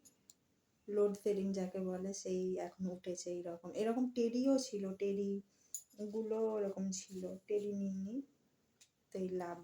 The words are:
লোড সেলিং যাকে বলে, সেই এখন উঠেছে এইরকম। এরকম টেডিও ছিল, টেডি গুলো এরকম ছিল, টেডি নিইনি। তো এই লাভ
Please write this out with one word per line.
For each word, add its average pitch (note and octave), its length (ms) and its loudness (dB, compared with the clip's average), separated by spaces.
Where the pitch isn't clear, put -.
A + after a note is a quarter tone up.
লোড G#3 280 6
সেলিং G3 360 2
যাকে F#3+ 280 -2
বলে, F#3 340 -2
সেই F#3 280 -2
এখন F3 320 -6
উঠেছে F3+ 400 -6
এইরকম। F3 440 -6
এরকম A#3 300 2
টেডিও B3 440 4
ছিল, G3+ 260 -4
টেডি G3+ 340 2
গুলো A3 260 0
এরকম G3 360 0
ছিল, F#3 300 -8
টেডি G#3 260 0
নিইনি। G3 440 -2
তো - 120 -14
এই F#3 100 0
লাভ F3 260 -4